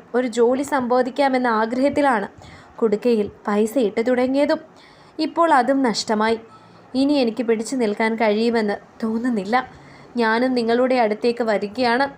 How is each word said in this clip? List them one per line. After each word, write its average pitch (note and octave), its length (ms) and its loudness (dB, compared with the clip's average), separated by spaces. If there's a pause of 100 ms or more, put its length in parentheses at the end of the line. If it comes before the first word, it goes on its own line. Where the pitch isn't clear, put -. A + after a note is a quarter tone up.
(140)
ഒരു B3+ 140 0
ജോലി A#3+ 360 2
സമ്പാദിക്കാമെന്ന B3+ 880 0
ആഗ്രഹത്തിലാണ് B3+ 760 0 (500)
കുടുക്കയിൽ G#3+ 500 2 (160)
പൈസ G#3+ 340 0
ഇട്ട് A3+ 280 0
തുടങ്ങിയതും. C4 540 2 (600)
ഇപ്പോൾ D#4+ 340 0
അതും C4+ 300 2
നഷ്ടമായി. A3 540 0 (560)
"ഇനി C#4 260 2
എനിക്ക് A#3+ 240 -2
പിടിച്ചു A3+ 320 -2
നിൽക്കാൻ A3 400 0
കഴിയുമെന്ന് A3 600 0 (240)
തോന്നുന്നില്ല. A3+ 560 -2 (640)
ഞാനും A#3 380 0
നിങ്ങളുടെ B3 440 0
അടുത്തേക്ക് A#3 440 0
വരികയാണ്." A3+ 640 -2 (100)